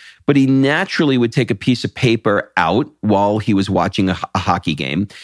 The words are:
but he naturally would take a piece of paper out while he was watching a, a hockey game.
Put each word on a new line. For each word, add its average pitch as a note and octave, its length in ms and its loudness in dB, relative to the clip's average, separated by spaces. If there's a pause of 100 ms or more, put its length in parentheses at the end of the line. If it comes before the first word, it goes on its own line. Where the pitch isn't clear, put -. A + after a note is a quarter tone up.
(280)
but D3 80 4
he C3+ 100 4
naturally C#3 720 2
would A#2 160 0
take B2 160 0
a A2 60 -4
piece - 280 -2
of G2+ 120 -6
paper A2 600 0
out F#2 320 0 (140)
while G#2 380 0
he G#2 160 -2
was F#2+ 120 0
watching F#2 420 -2
a, F2+ 80 -4 (180)
a - 40 -4
hockey F2 360 -2
game. D2 320 -4 (160)